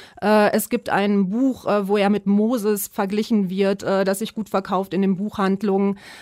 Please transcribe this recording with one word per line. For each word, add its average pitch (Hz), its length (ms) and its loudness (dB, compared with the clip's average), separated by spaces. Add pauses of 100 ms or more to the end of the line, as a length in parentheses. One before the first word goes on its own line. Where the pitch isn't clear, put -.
(200)
Äh, 214 320 4
es 220 160 0
gibt - 220 -4
ein 202 400 2
Buch, 254 360 -2
äh, 202 220 0
wo 202 80 2
er 202 140 2
mit 202 160 0
Moses 208 600 0
verglichen 208 600 0
wird, 196 340 0
äh, 190 220 0
das 196 160 0
sich 226 140 -8
gut 214 140 -8
verkauft 196 460 -4
in 196 80 2
den 196 140 2
Buchhandlungen. 196 840 0 (240)